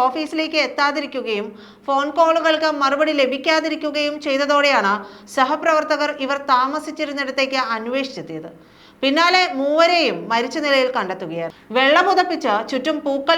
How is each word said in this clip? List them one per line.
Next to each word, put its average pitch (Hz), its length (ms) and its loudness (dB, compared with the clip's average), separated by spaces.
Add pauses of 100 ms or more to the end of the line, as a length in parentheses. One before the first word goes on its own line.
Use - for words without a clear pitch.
ഓഫീസിലേക്ക് 311 600 -2
എത്താതിരിക്കുകയും 262 800 -2 (380)
ഫോൺ 277 200 0 (120)
കോളുകൾക്ക് 320 520 4 (120)
മറുപടി 285 400 2
ലഭിക്കാതിരിക്കുകയും 302 920 0 (120)
ചെയ്തതോടെയാണ് 277 680 2 (400)
സഹപ്രവർത്തകർ 302 760 0 (140)
ഇവർ 277 120 -2 (140)
താമസിച്ചിരുന്നിടത്തേക്ക് 269 1080 -2 (160)
അന്വേഷിച്ചെത്തിയത്. 220 720 -6 (560)
പിന്നാലെ 339 380 4 (180)
മൂവരെയും 302 580 2 (140)
മരിച്ച 247 340 -2
നിലയിൽ 269 300 2
കണ്ടെത്തുകയായിരുന്നു. 180 640 -6 (180)
വെള്ളം 294 320 4
പുതപ്പിച്ച് 330 440 0 (180)
ചുറ്റും 302 340 -2
പൂക്കൾ 285 320 0